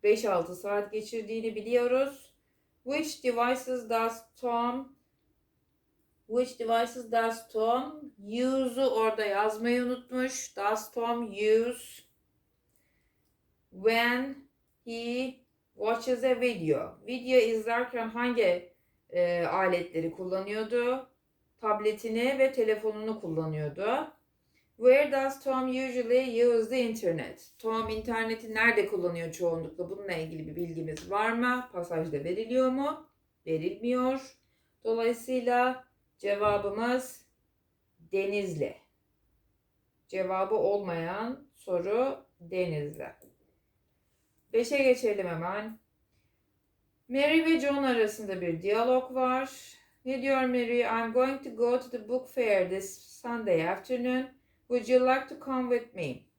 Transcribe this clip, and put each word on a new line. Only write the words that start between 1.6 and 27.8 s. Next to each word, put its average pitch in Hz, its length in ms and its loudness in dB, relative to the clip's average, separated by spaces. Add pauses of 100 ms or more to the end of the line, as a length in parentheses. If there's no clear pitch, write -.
"Which 302 400 -4
devices 247 680 0
does 226 340 0 (180)
Tom, 240 540 -2 (1300)
which 247 320 -2
devices 233 520 -2
does 226 360 0
Tom 254 680 -2 (140)
use'u" 254 600 0
orada 220 360 0
yazmayı 214 580 0
unutmuş. 254 760 -4
"Does 214 340 -2
Tom 233 400 -2
use 220 720 0 (1700)
when 240 640 2 (500)
he 240 480 -4 (420)
watches 233 480 -2
a 247 180 4
video?" 170 680 0
Video 254 320 4
izlerken 233 680 0
hangi, 226 680 0 (340)
e, 175 340 2
aletleri 175 680 0
kullanıyordu? 220 1000 -4 (520)
Tabletini 220 800 0
ve 262 120 6
telefonunu 220 680 0
kullanıyordu. 160 920 -2 (640)
"Where 262 340 8
does 269 320 -2
Tom 262 260 0
usually 247 760 2
use 226 240 4
the 254 120 2
internet?" 175 760 -4
Tom 226 300 -2